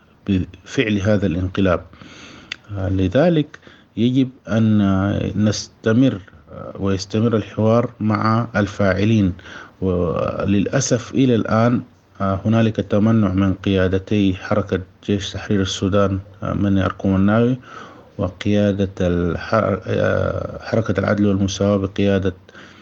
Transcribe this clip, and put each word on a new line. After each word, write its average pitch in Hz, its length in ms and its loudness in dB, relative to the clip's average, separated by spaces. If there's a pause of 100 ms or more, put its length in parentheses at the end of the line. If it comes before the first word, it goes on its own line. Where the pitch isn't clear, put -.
(260)
بفعل 101 720 -2
هذا 98 280 2
الانقلاب. 92 540 0 (960)
لذلك 95 800 0 (380)
يجب 127 320 2 (200)
أن 107 300 2 (580)
نستمر 110 840 0 (580)
ويستمر 107 580 0
الحوار 110 540 0 (100)
مع 110 560 0
الفاعلين. 101 760 2 (480)
وللأسف 95 1300 -2
إلى 127 200 4
الآن، 113 480 2 (380)
آه، 98 240 -2
هنالك 110 320 2
تمنع 107 560 2
من 95 220 2
قيادتي 95 800 0
حركة 98 460 -2 (240)
جيش 101 260 -2
تحرير 101 300 -2
السودان، 98 580 0 (240)
آه، 87 120 -4
مني 98 300 0
أركوم 95 320 0
الناوي، 117 420 2 (600)
وقيادة 101 680 0 (120)
الح-، 90 840 0
آه، 98 760 -2
حركة 107 380 -2
العدل 101 260 2
والمساواة 98 500 0
بقيادة 98 580 0 (480)